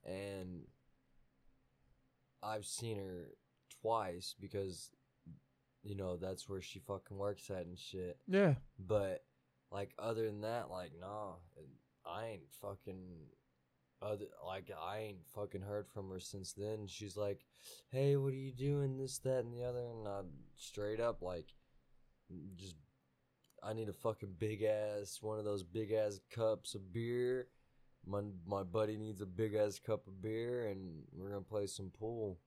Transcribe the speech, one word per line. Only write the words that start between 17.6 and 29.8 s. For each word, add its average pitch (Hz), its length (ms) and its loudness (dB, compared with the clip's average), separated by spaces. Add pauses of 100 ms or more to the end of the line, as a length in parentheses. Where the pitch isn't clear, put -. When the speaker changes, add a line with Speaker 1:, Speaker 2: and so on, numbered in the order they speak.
Speaker 1:
"Hey, 139 260 6
what 135 180 4
are 135 40 -2
you 135 140 -6
doing?" 135 460 2
This, 135 220 -2
that, 131 260 4
and 120 80 -6
the 120 100 -2
other. 123 220 0
And 113 220 -6
I 101 140 -2 (360)
straight 107 420 -2
up, 117 220 4
like, 90 260 -4 (1080)
just, 90 200 -10 (840)
I 110 120 -2
need 113 160 -2
a 95 40 -4
fucking 107 460 0
big 107 240 0
ass, 107 580 2
one 107 160 0
of 107 80 -2
those 104 180 2
big 101 280 0
ass 104 280 4 (140)
cups 110 400 4
of 95 180 -8
beer. 123 560 2 (600)
My, 101 140 2 (260)
my 98 160 4
buddy 107 340 4
needs 107 240 -4
a 104 60 0
big 101 260 4
ass 104 240 6
cup - 300 0